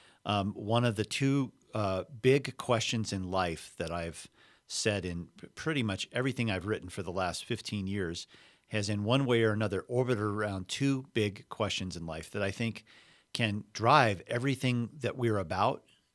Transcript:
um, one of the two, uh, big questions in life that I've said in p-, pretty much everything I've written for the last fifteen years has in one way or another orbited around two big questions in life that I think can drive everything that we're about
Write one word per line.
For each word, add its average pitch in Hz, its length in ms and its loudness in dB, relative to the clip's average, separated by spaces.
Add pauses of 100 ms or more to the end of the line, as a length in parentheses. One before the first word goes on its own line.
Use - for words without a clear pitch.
(240)
um, 101 280 0
one 113 320 2
of 117 100 2
the 104 100 0
two, 135 480 0 (220)
uh, 95 300 0 (180)
big 131 340 4
questions 113 560 0
in 95 120 -4
life 90 520 -2
that 82 140 -6
I've 85 380 -8 (380)
said 101 380 0
in 87 220 -4 (100)
p-, - 120 -20
pretty 151 340 -2
much 98 300 -2
everything 123 380 0
I've 95 160 -2
written 98 220 -4
for 98 140 -8
the 87 100 -6
last 90 320 -2
fifteen 104 420 -4
years 92 400 -4 (420)
has 104 200 -2
in 104 160 -2
one 131 220 2
way 120 160 4
or 110 100 6
another 104 300 0
orbited 123 400 0
around 104 460 -2
two 135 440 0
big 104 360 0
questions 92 480 -4
in 85 100 -8
life 82 240 -8
that 104 120 -2
I 98 100 0
think 113 320 -4 (500)
can 104 380 0
drive 113 540 6
everything 123 640 0 (100)
that 117 160 -2
we're 117 220 2
about 95 460 0 (300)